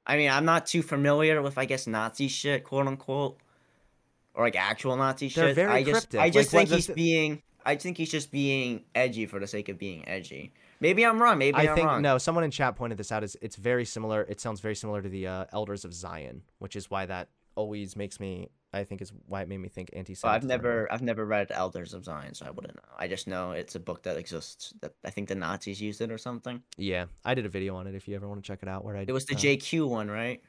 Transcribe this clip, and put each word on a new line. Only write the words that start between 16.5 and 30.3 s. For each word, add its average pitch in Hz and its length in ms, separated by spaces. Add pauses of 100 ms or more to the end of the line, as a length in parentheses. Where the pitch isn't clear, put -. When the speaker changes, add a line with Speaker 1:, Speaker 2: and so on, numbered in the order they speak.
Speaker 2:
which 98 180
is 98 140
why 95 160
that 90 220 (260)
always 107 420
makes 101 220
me, 92 320 (220)
I 101 100
think 98 180
is 101 120 (160)
why 98 140
it 85 60
made 98 100
me 92 100
think 92 240
Speaker 1:
Well, - 80
Speaker 2:
anti-Semitism. 110 440
Speaker 1:
I've - 20
never, 120 460
I've 120 80
never 113 240
read 104 280
Elders 90 420
of 92 100
Zion, 73 300
so - 100
I 67 60
wouldn't - 240
know. - 80 (160)
I 92 80
just 92 220
know 92 240
it's - 240
a 87 40
book 85 220
that 85 160
exists. - 640
That - 120 (120)
I - 60
think 101 180
the 98 80
Nazis 95 440
used 104 220
it 113 80
or 110 80
something. 123 440 (140)
Speaker 2:
Yeah, 90 300 (180)
I 127 100
did 117 120
a - 20
video 95 280
on 92 100
it 98 80
if 95 140
you 101 80
ever 101 120
wanna 101 140
check 98 200
it 98 60
out, 95 160
where 104 120
I, 98 100
Speaker 1:
It 127 60
was 135 120
the 139 120
Speaker 2:
uh, - 20
Speaker 1:
J 139 180
Q 156 300
one, 110 240
right? 110 380